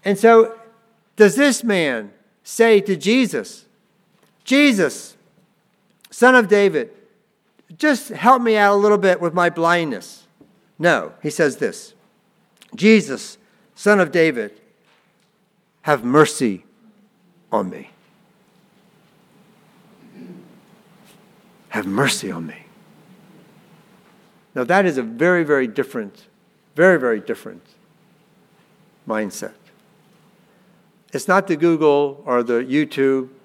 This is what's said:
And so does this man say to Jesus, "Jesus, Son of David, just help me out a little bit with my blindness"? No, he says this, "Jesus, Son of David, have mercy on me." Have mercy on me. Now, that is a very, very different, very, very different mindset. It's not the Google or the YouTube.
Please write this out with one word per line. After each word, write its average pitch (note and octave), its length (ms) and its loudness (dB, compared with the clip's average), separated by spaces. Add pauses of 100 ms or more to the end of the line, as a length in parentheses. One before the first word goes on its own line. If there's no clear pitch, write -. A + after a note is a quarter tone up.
And G3 160 -2
so A3+ 400 4 (580)
does G3+ 200 4
this C#4 260 0
man C#3+ 480 -2 (320)
say A3+ 380 2
to G3 160 -4
Jesus, E3+ 680 -4 (760)
"Jesus, B3 760 0 (920)
Son B3+ 260 4
of A#3 140 4
David, F3+ 400 2 (880)
just D4+ 320 -2
help A#3+ 320 2
me A3+ 160 0
out G3+ 160 4
a G#3 40 2
little G#3 200 2
bit F3+ 240 0
with E3+ 140 -4
my F3 160 0
blindness"? E3 760 -4 (520)
No, C#3 340 -2 (100)
he D3+ 60 -6
says D3 300 -2
this, - 340 -8 (840)
"Jesus, F3 600 2 (380)
Son G3+ 260 0
of E3 100 0
David, D3 480 -2 (1200)
have C#3+ 200 -2
mercy B2 640 0 (880)
on G#2 160 -2
me." - 220 -16 (3750)
Have G#2 180 -10
mercy G#2+ 440 -4
on E2 160 -12
me. - 180 -20 (1900)
Now, B2+ 80 -4
that F#3 220 2
is D3+ 100 -2
a B2+ 60 -4
very, D#3 420 0
very C#3 220 0
different, A2 600 -10 (480)
very, F3 240 4
very A#2+ 220 -2
different G2 420 -12 (1400)
mindset. G#2+ 460 -8 (1600)
It's - 160 -8
not F#3+ 180 2
the E3+ 100 -2
Google D3 680 0
or B2 180 0
the A#2+ 220 -2
YouTube. C3+ 640 -2 (160)